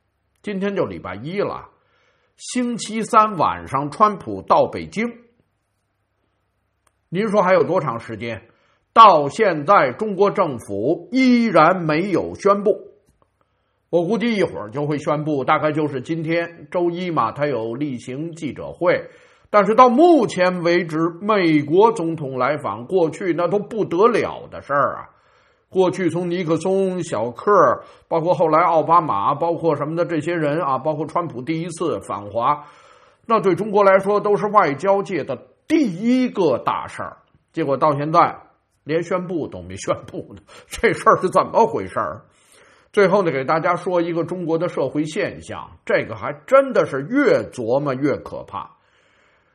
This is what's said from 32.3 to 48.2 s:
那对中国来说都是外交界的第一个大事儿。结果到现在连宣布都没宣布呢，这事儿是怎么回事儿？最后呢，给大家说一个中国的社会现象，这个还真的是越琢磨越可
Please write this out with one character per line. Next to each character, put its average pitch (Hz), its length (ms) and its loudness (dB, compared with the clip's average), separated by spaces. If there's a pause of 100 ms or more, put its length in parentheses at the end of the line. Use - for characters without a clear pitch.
那 220 160 2
对 180 140 2
中 208 160 -4
国 202 120 4
来 196 160 6
说 196 220 0
都 208 160 0
是 185 100 -2
外 196 260 4
交 196 300 0
界 165 220 -4
的 127 120 -6 (300)
第 247 560 2
一 240 60 -2
个 160 300 2
大 98 280 -4
事 - 160 -10
儿。 - 140 -12 (340)
结 160 140 -4
果 135 100 0
到 147 220 2
现 151 160 -4
在 160 240 2 (460)
连 160 180 -2
宣 180 240 -4
布 160 220 -6
都 90 160 -14
没 92 140 -14
宣 - 180 -4 (100)
布 - 300 -14
呢， 98 60 -20 (260)
这 - 260 0
事 - 160 2
儿 185 100 6
是 185 80 -2
怎 175 200 2
么 170 180 2
回 101 220 -4
事 120 120 -8
儿？ 101 220 -6 (720)
最 202 140 4
后 196 160 2
呢， 165 80 0
给 135 120 -2
大 156 160 0
家 175 160 0
说 175 240 -2
一 170 140 -2
个 165 100 -2
中 180 220 -6
国 160 140 -2
的 180 100 -2
社 139 200 -4
会 151 160 -2
现 156 360 -6
象， 92 300 -14 (140)
这 165 200 0
个 110 100 -10
还 120 160 -8 (140)
真 269 260 4
的 196 140 2
是 135 240 -4
越 226 320 2 (100)
琢 120 280 -2
磨 143 160 -4
越 135 220 -2
可 64 260 -12